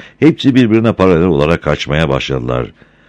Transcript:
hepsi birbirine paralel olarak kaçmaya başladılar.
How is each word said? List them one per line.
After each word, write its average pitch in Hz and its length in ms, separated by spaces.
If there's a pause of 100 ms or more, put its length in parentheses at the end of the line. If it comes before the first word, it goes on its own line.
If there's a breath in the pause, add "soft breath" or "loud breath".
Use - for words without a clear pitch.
(180 loud breath)
hepsi 139 360
birbirine 113 380
paralel 92 340
olarak 78 360
kaçmaya 73 460
başladılar. 62 580 (420 soft breath)